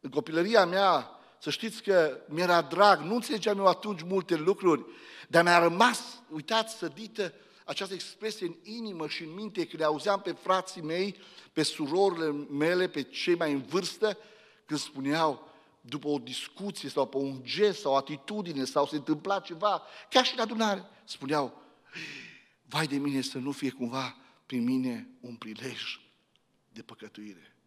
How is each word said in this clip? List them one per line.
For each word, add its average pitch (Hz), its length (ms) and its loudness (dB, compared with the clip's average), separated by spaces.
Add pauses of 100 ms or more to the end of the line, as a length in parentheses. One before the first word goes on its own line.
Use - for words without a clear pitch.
în - 100 -12
copilăria 175 560 4
mea, 180 440 4 (280)
să - 120 -8
știți 220 320 -6
că 165 460 4
mi-era 170 340 4
drag, 170 380 6
nu 170 140 -2
înțelegeam 208 440 -2
eu 196 80 4
atunci 185 360 2
multe 175 340 0
lucruri, 165 480 2 (440)
dar 165 140 6
mi-a 175 160 8
rămas, 175 720 4
uitați, 220 460 -2
sădită 175 580 -8 (300)
această 196 300 -8
expresie 196 520 -8
în 165 160 -8
inimă 208 460 -8
și - 140 -8
în 160 120 -12
minte, 196 320 -6
când - 140 -10
le 156 60 2
auzeam 151 340 0
pe 180 120 -6
frații 185 500 -2
mei, 180 340 -2 (360)
pe 160 100 0
surorile 165 680 0
mele, 151 560 0
pe 151 140 -6
cei - 320 0
mai 165 180 0
în 139 100 -2
vârstă, 185 560 -2 (460)
când 151 160 -4
spuneau, 143 720 -2 (280)
după 139 280 -8
o 147 100 0
discuție 135 720 -10
sau 135 180 0
pe - 100 -6
un 139 260 -4
gest 170 380 2
sau 139 120 0
o 135 40 4
atitudine 151 680 -4
sau 143 220 2
se 151 100 -6
întâmpla 156 440 -2
ceva, 180 420 -2 (260)
chiar 254 160 6
și - 100 -2
în 254 60 -4
adunare, 214 500 -2 (140)
spuneau, 139 580 -4 (1040)
„Vai 156 180 -2
de 139 100 -2
mine 139 240 0
să 131 180 -6
nu 131 120 -4
fie 139 200 -2
cumva 123 460 -6 (300)
prin 123 180 -2
mine 127 440 -2 (120)
un 120 160 -16
prilej 110 640 -10 (720)
de 110 100 -16
păcătuire.” 104 760 -18 (100)